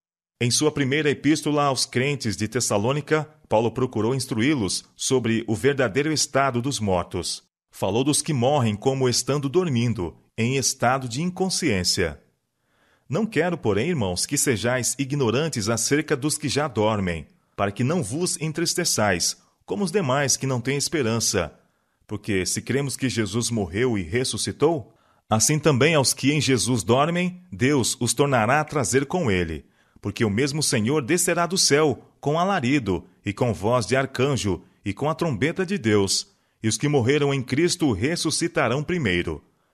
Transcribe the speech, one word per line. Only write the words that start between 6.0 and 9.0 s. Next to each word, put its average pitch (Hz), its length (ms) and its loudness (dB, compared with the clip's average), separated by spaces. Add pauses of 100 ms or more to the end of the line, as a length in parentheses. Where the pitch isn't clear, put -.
estado 135 480 0
dos 127 180 -4
mortos. 92 720 -2 (240)
Falou 107 300 0
dos 143 180 2
que 160 120 -4
morrem 127 420 2
como 131 340 0